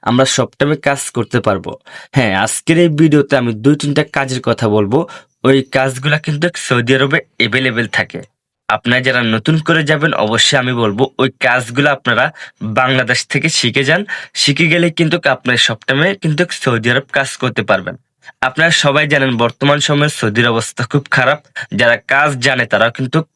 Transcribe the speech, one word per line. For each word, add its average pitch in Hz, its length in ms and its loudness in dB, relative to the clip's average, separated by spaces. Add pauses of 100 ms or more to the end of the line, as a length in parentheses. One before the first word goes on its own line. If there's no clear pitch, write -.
আমরা 123 220 2
সব 127 240 0 (100)
টাইমে 147 180 0
কাজ 139 340 -4
করতে 120 300 -2
পারবো?" 95 380 -4 (340)
হ্যাঁ, 113 220 2
আজকের 131 440 0
এই 175 100 6
ভিডিওতে 147 480 4
আমি 120 180 0
দুই 135 220 2
তিনটা 147 280 -2
কাজের 131 360 -4
কথা 120 280 0
বলবো। 107 380 2 (380)
ওই 135 180 4
কাজগুলা 135 560 -2
কিন্তু 151 380 -2
সৌদি 120 380 0
আরবে 139 260 2 (180)
অ্যাভেলেবল 117 480 -2
থাকে। - 360 -6 (460)
আপনারা 120 320 0
যারা 127 220 0
নতুন 113 360 0
করে 156 260 0
যাবেন, 151 300 0
অবশ্যই 110 440 2
আমি 127 140 0
বলবো 117 460 0
ওই 131 120 2 (100)
কাজগুলো 127 500 0
আপনারা 127 420 0 (300)
বাংলাদেশ 127 640 0
থেকে 151 220 -2
শিখে 139 360 -2
যান। 165 200 0 (300)
শিখে 151 320 0
গেলে 170 240 2
কিন্তু 160 400 0
আপনার 123 260 -2
সব 113 200 0 (100)
টাইমে 156 280 0
কিন্তু 165 360 -2
সৌদি 117 400 -2
আরব 127 120 0 (100)
কাজ 135 240 -2
করতে 120 260 -4
পারবেন। 92 340 -2 (440)
আপনারা 156 300 0
সবাই 151 380 2
জানেন 135 280 0
বর্তমান 139 440 0
সময়ে 147 280 0
সৌদির 117 400 0
অবস্থা 117 360 -2
খুব 143 260 -2
খারাপ। 135 340 0 (300)
যারা 117 220 4
কাজ 139 420 0
জানে 123 280 0
তারাও 110 240 2
কিন্তু 131 340 -2 (120)